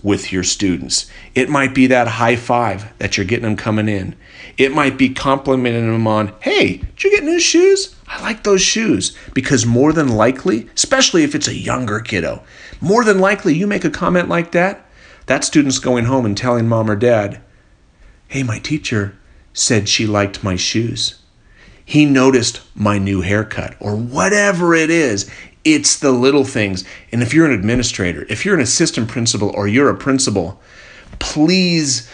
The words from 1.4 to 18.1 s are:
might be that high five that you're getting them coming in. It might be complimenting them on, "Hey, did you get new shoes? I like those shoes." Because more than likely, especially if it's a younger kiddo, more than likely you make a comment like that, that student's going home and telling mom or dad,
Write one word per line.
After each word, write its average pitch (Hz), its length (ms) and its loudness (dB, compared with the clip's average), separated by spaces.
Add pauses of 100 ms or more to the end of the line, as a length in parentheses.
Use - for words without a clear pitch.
might 135 280 0
be 131 100 6
that 123 220 2
high 117 260 0
five 113 640 -2
that - 180 -4
you're 101 80 -4
getting 113 200 -4
them 107 120 -2
coming 107 320 -2
in. 98 280 -4 (420)
It 135 160 2
might 135 240 0
be 131 120 2
complimenting 127 840 0
them 113 160 0
on, 107 320 0
"Hey, - 380 0
did - 260 -10
you 392 80 2
get 415 100 2
new 330 160 0
shoes? 381 560 2 (140)
I - 120 -12
like 220 220 -8
those 196 200 2
shoes." 202 540 -2 (160)
Because 120 320 0
more 123 280 4
than 151 160 0
likely, 131 680 0
especially 262 480 2
if 147 140 0
it's - 100 -4
a - 80 -6
younger 113 460 -4
kiddo, 85 420 -6 (380)
more 214 240 2
than 202 160 4
likely 196 340 2
you 190 140 0
make 202 160 -2
a 160 60 0
comment 175 380 0
like 170 220 -2
that, 185 340 0 (420)
that 143 180 0
student's 139 340 2
going 123 280 0
home 127 200 0
and 101 100 0
telling 120 320 0
mom 110 220 0
or 104 60 0
dad, 107 420 2 (880)